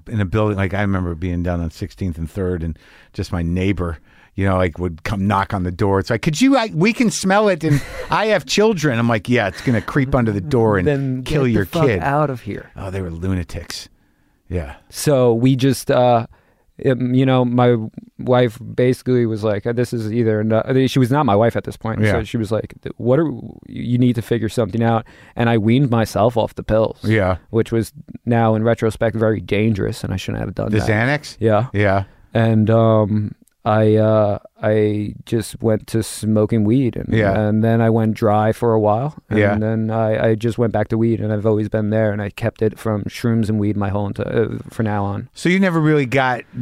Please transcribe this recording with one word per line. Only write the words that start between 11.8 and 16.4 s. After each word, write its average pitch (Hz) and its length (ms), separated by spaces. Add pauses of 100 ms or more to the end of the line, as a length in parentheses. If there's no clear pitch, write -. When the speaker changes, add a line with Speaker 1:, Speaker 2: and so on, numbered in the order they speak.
Speaker 1:
kid." 107 160
Speaker 2:
out 143 300
of 123 100
here. - 340
Speaker 1:
Oh, 95 140
they 95 120
were 92 100
lunatics. 87 760 (600)
Yeah. 80 260 (140)
Speaker 2:
So 127 460
we 131 200
just, 131 360
uh, 123 340 (540)